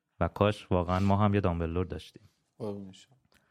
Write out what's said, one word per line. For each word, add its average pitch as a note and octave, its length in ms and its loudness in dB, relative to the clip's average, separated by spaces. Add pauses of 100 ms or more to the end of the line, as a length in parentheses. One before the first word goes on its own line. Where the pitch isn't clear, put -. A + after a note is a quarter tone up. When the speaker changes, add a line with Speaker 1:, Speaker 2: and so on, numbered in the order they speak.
(200)
Speaker 1:
و F2 80 2
کاش - 440 0
واقعاً F2+ 280 2
ما G2 180 4
هم G#2 160 2
یه G2+ 80 2
دامبلدور E2+ 440 -2
داشتیم. - 440 -14 (280)
Speaker 2:
قربون G2+ 340 -10
شما. - 260 -20 (340)